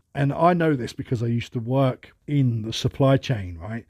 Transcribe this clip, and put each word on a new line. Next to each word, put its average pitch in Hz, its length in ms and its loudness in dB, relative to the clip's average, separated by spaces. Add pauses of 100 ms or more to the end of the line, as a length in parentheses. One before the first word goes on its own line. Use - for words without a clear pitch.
(160)
And 139 180 0
I 165 220 4
know 160 200 2
this 117 160 -6
because - 300 -4
I 120 60 0
used 117 260 -2
to 127 60 -4
work 127 520 0 (140)
in 127 380 2
the 113 100 -6
supply 135 440 2
chain, 95 420 -4
right? 110 300 -10